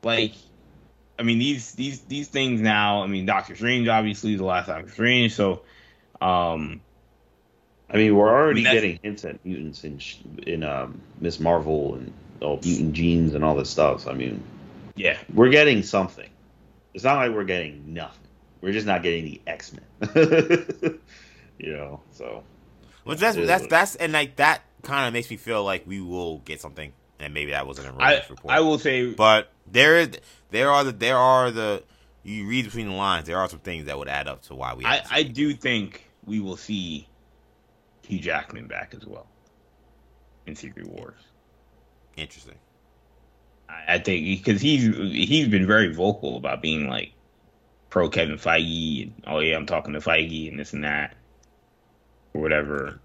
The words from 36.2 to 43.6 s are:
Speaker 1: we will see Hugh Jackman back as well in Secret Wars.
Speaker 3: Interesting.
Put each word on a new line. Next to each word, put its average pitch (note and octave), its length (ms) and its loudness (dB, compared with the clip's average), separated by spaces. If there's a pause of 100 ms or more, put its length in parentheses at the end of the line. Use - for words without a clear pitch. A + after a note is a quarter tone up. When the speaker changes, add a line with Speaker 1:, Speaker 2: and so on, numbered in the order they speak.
Speaker 1:
we G#2+ 140 -4
will F#2+ 160 -8
see F2 520 -10 (960)
Hugh F#2+ 140 -6
Jackman D2+ 460 -8
back - 300 -12
as - 100 -20
well - 200 -20 (1200)
in D#2+ 100 -14
Secret - 300 -18
Wars. - 340 -18 (960)
Speaker 3:
Interesting. - 400 -16 (1120)